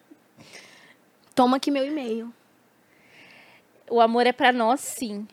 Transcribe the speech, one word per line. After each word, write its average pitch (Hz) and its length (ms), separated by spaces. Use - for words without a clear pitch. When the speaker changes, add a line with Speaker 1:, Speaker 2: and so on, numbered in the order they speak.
Speaker 1:
Toma 254 220
aqui 285 140
meu 269 140
e-mail. 233 460
Speaker 2:
O 233 100
amor 233 280
é 247 40
pra 254 200
nós, 247 280
sim. 208 540